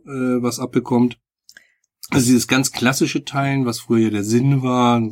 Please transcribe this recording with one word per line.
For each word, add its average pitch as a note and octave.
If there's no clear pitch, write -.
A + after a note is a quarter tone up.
äh, B2+
was A#2+
abbekommt. B2
Also C3+
dieses A#2+
ganz C3+
klassische C3+
Teilen, C#3
was A#2
früher A#2
ja A2
der G#2
Sinn B2+
war, B2